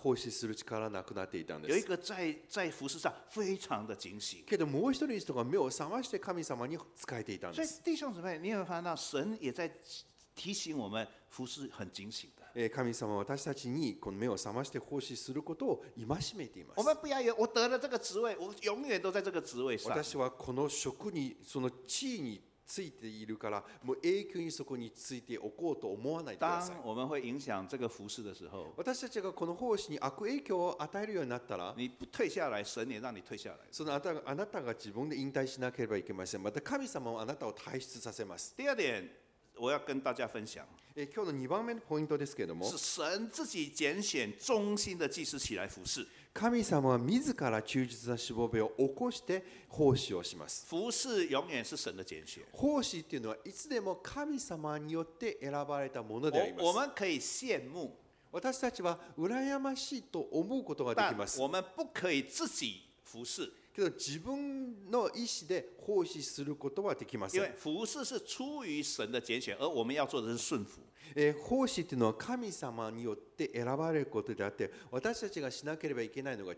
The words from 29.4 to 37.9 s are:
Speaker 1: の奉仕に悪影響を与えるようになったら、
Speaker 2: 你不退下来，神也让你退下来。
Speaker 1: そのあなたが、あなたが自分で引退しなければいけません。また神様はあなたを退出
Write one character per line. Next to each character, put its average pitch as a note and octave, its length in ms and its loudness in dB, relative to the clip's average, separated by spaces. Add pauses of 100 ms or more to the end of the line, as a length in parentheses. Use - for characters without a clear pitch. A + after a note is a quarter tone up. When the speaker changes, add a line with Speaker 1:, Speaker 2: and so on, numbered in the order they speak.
Speaker 1:
の E3+ 100 0
奉 A3 220 2
仕 G3 160 -2
に D3 80 -4
悪 C#3 200 -2
影 B3+ 200 0
響 F#3+ 180 2
を F3 240 2
与 G3 200 -4
え G#3+ 40 -2
る G#3+ 60 -4
よ F3+ 80 2
う C#3+ 40 2
に B2 60 -2
な A#2+ 60 0
っ B2 60 -4
た A2 160 -4
ら、 F#2 180 -4
Speaker 2:
你 B2 120 -2
不 - 180 -14
退 - 240 0
下 E3 180 0
来， G#2 160 0
神 A#2 300 -4
也 G#2 60 -6
让 B2 120 -4
你 F#2 100 -10
退 A#2 140 -10
下 G2 140 -8
来。 D#2 80 -14 (120)
Speaker 1:
そ - 140 -6
の D3+ 80 0
あ C#3+ 40 4
な C#3 40 0
た E3+ 140 -2
が、 D3 100 -6
あ C3+ 100 -2
な G3 120 -2
た G3+ 160 -4
が A#2 100 -2
自 A2 180 -8
分 C3 200 -2
で C3+ 80 -4
引 C#3 120 -2
退 C3+ 160 2
し C3 140 -6
な B2+ 100 2
け B2 120 -2
れ G#2+ 60 0
ば G#2 100 4
い - 40 -2
け G2+ 120 -4
ま F#2 120 -4
せ G2 120 -4
ん。 F#2+ 40 -6
ま G#2 80 0
た D3 100 -2
神 C4+ 280 -2
様 B2 240 -4
は A2+ 100 -2
あ A2 40 -4
な C#3+ 80 -2
た C3+ 120 -4
を G#2+ 60 -2
退 - 260 -6
出 B2 220 -10